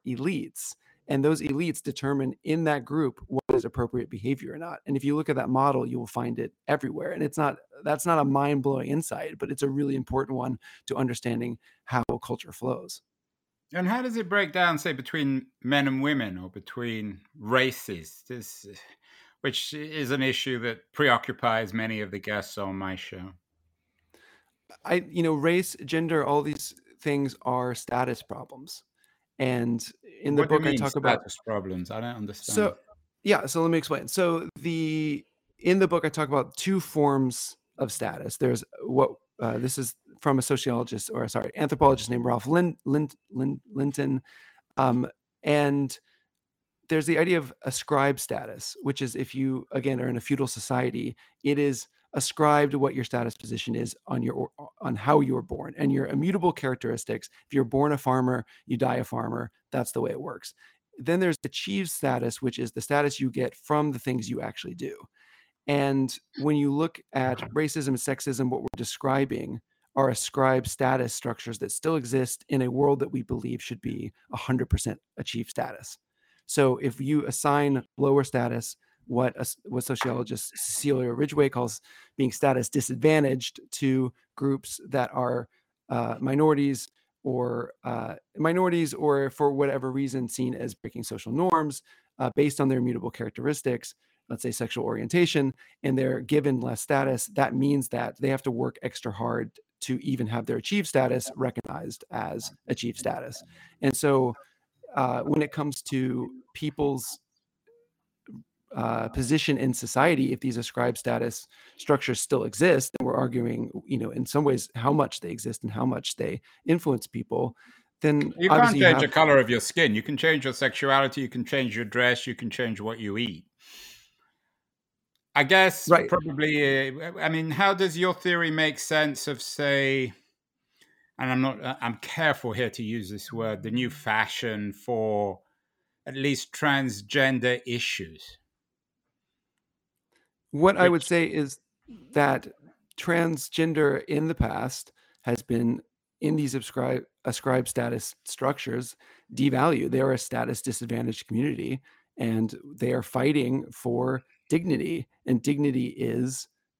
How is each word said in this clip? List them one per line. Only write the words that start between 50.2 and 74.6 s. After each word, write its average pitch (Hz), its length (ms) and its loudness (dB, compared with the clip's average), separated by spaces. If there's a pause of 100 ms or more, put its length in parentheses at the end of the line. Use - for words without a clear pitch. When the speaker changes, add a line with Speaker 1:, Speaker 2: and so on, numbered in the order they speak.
Speaker 1:
feudal 135 280 0
society, 127 680 -4 (280)
it 143 160 2
is 139 260 0 (280)
ascribed 147 600 4
what 135 220 2
your 123 80 -2
status 120 320 -4
position 117 400 -6
is 120 180 -4 (140)
on 127 140 -2
your, 127 260 -4 (320)
on 127 160 -4
how 139 240 4
you 131 140 0
were 123 80 -2
born - 340 -10
and 143 160 0
your 135 140 0
immutable 165 460 2
characteristics. 120 760 -4 (180)
If - 80 -12
you're 135 100 4
born 139 280 2
a 139 60 0
farmer, 127 460 2 (220)
you 143 100 -2
die 123 200 0
a 123 80 -2
farmer. 117 480 -6 (180)
That's 127 220 -2
the 117 80 -2
way 117 100 0
it 104 100 -6
works. - 340 -12 (420)
Then 170 240 0
there's 175 240 2
achieved 196 460 -4
status, 123 520 -2
which 123 160 -4
is 123 140 -6
the - 80 -10
status 143 400 0
you 131 100 -2
get 123 240 -4
from 151 380 0
the 123 80 -6
things 127 280 -4
you - 120 -6
actually - 340 -10
do. - 220 -10 (720)
And 139 440 2 (260)
when 147 180 2
you 143 160 4
look 160 260 -2 (140)
at 127 260 0 (140)
racism 147 360 -2
and 127 100 0
sexism, 131 520 -2
what 131 120 -2
we're 123 140 -6
describing 131 840 -2 (360)
are 135 140 4
ascribed 131 580 2
status 127 440 0
structures 117 460 -6
that 101 140 -6
still 160 240 0
exist 127 520 -2
in 135 140 2
a 127 80 0
world 139 300 4
that 135 100 -2
we 127 120 -2
believe 123 400 -6
should 110 180 -10
be 110 320 -8 (200)
a - 40 -6
hundred 127 340 -2